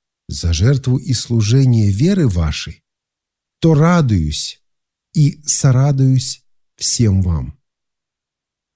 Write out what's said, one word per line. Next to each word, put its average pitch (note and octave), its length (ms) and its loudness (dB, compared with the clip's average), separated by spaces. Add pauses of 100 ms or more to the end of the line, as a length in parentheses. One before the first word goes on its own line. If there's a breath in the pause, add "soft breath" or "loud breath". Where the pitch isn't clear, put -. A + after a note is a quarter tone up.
(280)
за E2 240 -4
жертву B2+ 440 0
и - 160 -6
служение A2+ 800 2
веры D3+ 380 0
вашей, D#2+ 560 -4 (760)
то E3 140 4
радуюсь C#3 880 0 (520)
и C#3+ 300 0
сорадуюсь C3 1000 0 (320)
всем G2 460 0
вам». D2+ 360 -4 (1160)